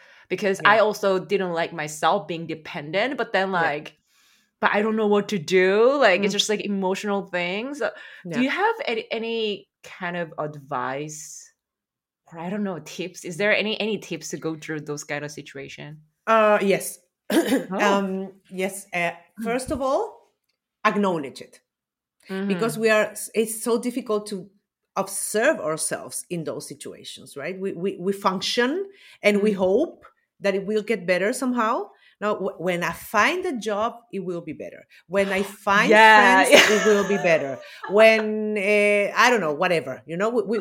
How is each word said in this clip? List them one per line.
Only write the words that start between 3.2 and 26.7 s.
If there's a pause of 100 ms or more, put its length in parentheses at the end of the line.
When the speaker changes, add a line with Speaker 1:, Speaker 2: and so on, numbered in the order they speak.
Speaker 1:
then,
Speaker 2:
Yeah.
Speaker 1:
like, (640)
but
I
don't
know
what
to
do.
Like,
it's
Speaker 2:
Mm.
Speaker 1:
just,
like,
emotional
things.
So, (400)
do
Speaker 2:
Yeah.
Speaker 1:
you
have (120)
any,
any (160)
kind
of
advice (800)
or,
I
don't
know,
tips?
Is
there
any,
any
tips
to
go
through
those
kind
of
situation? (240)
Speaker 2:
Uh,
yes. (320)
<clears throat>
Speaker 1:
Oh. (220)
Speaker 2:
Um, (180)
yes.
Uh, (300)
Speaker 1:
Mm.
Speaker 2:
first
of
all, (520)
acknowledge
it. (680)
Because
Speaker 1:
Mm-hmm.
Speaker 2:
we
are,
s-,
it's
so
difficult
to (480)
observe
ourselves
in
those
situations,